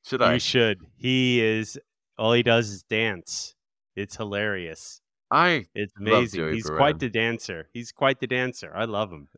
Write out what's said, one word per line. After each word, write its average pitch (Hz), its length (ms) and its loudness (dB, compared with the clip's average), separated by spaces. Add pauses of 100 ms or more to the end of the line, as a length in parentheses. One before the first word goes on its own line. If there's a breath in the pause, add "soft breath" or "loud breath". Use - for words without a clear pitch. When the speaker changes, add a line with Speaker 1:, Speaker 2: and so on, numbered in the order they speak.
Speaker 1:
Should 127 160 -2
I? 101 120 6
Speaker 2:
You 120 60 2
should. 113 400 2 (160)
He 127 460 2
is, 110 360 0 (400)
all 113 160 4
he 120 100 6
does 117 260 4
is 95 140 -12
dance. 110 720 -4 (400)
It's 101 200 -8
hilarious. 101 880 -6 (300)
Speaker 1:
I 156 340 2 (100)
Speaker 2:
It's 104 220 -4
Speaker 1:
love 98 40 -14
Speaker 2:
amazing. 107 300 2
Speaker 1:
Joey 80 240 -2
Speaker 2:
He's 113 140 -4
quite 78 80 -2 (160)
Speaker 1:
Baran. 156 60 -6
Speaker 2:
the 127 100 -4
dancer. 110 640 -4
He's 120 180 -12
quite 135 280 0
the 127 80 -6
dancer. 127 480 -4
I 107 100 -2
love 104 260 -4
him. 73 160 -16 (100)